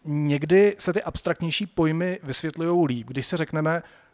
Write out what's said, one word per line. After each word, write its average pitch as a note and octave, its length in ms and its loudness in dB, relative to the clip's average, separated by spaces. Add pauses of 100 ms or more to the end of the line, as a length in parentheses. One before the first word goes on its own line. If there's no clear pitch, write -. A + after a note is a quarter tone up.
někdy D3+ 760 4
se - 140 0
ty G#3 100 -2
abstraktnější E3+ 640 -4
pojmy E3+ 560 0
vysvětlujou E3 640 0
líp, A#2+ 240 -2
když C3 180 -4
si F#3 100 -2
řekneme, D#3+ 460 -2 (320)